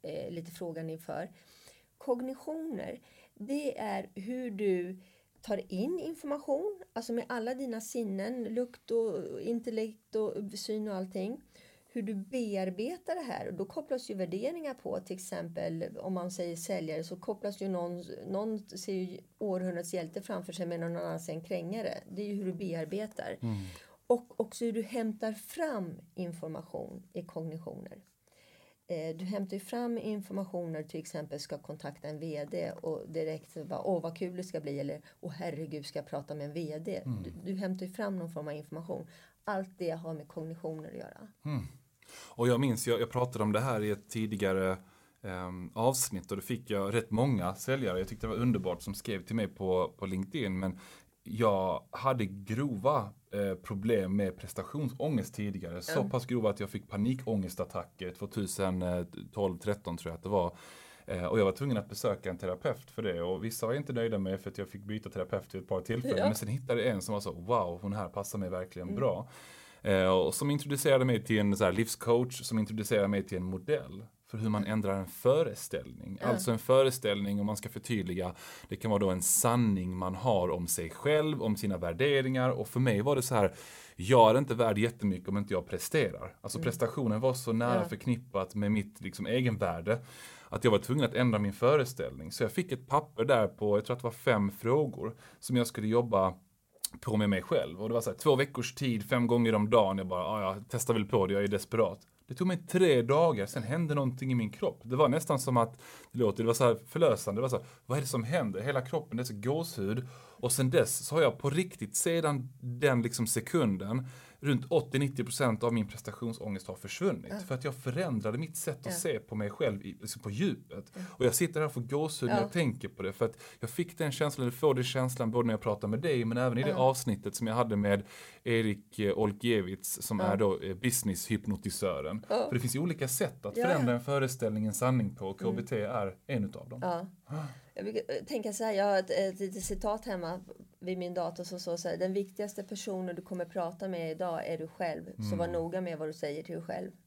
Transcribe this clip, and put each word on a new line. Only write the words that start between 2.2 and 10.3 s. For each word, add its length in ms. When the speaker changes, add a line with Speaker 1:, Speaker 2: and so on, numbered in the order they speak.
Speaker 1:
det 440
är 360
hur 360
du 500
tar 320
in 260
information, 840
alltså 200
med 160
alla 260
dina 260
sinnen, 640
lukt 460
och 500
intellekt 760
och 200